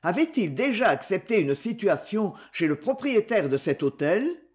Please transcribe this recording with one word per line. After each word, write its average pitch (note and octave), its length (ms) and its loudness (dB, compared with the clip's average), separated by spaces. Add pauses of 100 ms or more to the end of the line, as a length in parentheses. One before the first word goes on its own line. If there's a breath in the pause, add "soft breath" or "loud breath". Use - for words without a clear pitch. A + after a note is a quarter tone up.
Avait-il F#3 540 0
déjà A#3+ 320 0
accepté F#3+ 540 0
une C#3 140 2
situation G3+ 760 -2 (200 loud breath)
chez E3 140 0
le D3 100 0
propriétaire A3+ 720 0
de C3+ 80 0
cet - 260 -2
hôtel ? F#3+ 580 0 (120)